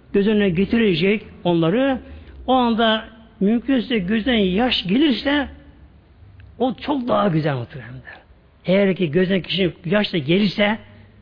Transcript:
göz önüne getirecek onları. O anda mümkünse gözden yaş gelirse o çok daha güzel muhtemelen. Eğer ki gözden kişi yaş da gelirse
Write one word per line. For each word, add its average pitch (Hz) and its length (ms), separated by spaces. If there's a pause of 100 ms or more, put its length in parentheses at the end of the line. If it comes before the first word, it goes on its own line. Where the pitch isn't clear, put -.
(120)
göz 202 160
önüne 208 220
getirecek 196 720 (220)
onları. 180 540 (480)
O 254 60
anda 226 520 (360)
mümkünse 226 580
gözden 214 360
yaş 202 520
gelirse 269 640 (1080)
o 254 160
çok 262 340
daha 208 200
güzel 156 260
muhtemelen. 120 380 (720)
Eğer 190 300
ki 175 140
gözden 180 300
kişi 175 320 (120)
yaş 107 280
da 190 60
gelirse 202 600 (440)